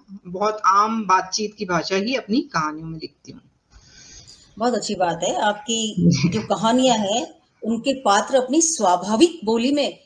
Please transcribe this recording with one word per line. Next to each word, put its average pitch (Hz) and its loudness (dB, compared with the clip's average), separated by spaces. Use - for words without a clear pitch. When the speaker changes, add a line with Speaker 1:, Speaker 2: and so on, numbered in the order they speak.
Speaker 1:
बहुत 208 -4
आम 220 2
बातचीत 185 -2
की 214 -8
भाषा 180 -2
ही 214 -2
अपनी 240 -2
कहानियों 156 -6
में 160 -12
लिखती - -18
हूँ। - -20
Speaker 2:
बहुत 233 0
अच्छी 208 -4
बात 175 -2
है। 233 -2
आपकी 220 -2
Speaker 1:
<laughs> 165 4
Speaker 2:
जो 214 -2
कहानियां 226 2
हैं, 220 -4
उनके 233 -2
पात्र 214 2
अपनी 254 2
स्वाभाविक 214 2
बोली 226 0
में 277 -2